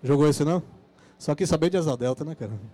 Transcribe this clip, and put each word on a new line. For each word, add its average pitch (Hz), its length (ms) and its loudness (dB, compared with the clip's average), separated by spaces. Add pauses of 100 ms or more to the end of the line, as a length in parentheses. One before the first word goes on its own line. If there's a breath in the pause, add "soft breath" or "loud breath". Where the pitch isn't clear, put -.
Jogou 143 260 4
esse, 147 160 2
não? 170 160 0 (560 soft breath)
Só 147 200 -4
quis 185 120 -2
saber 160 220 2
de 185 60 -2
Asa 156 200 0
Delta, 127 280 -2
né, 151 100 -10
cara? 107 240 -10 (160)